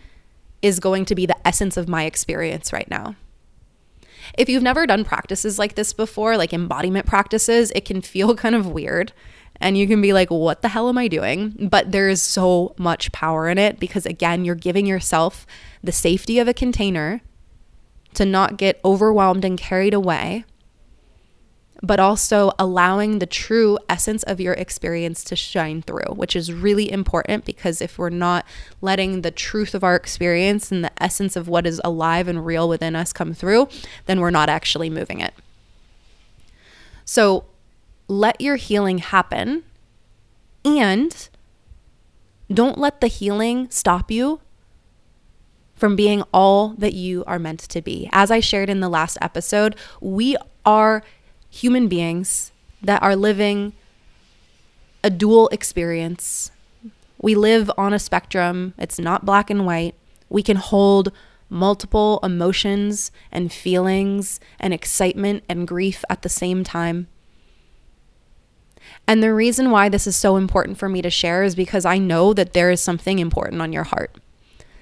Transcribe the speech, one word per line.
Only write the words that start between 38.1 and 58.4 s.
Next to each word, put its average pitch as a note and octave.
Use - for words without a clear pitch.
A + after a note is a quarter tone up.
let G3+
your C#4
healing G3+
happen G#3+
and C4+
don't A#3
let C#4+
the B3
healing A3+
stop F#3+
you C4
from G#3
being G#3
all G3
that G#3
you F3+
are F3
meant E3
to -
be. -
As G3+
I A3+
shared G3
in G3
the F#3
last E3
episode, G#3
we A3
are G#3+
human B3
beings F3
that G3+
are G3
living G3+
a G3+
dual G#3+
experience. E3+
We G#3+
live G#3+
on G3+
a G#3
spectrum. F3+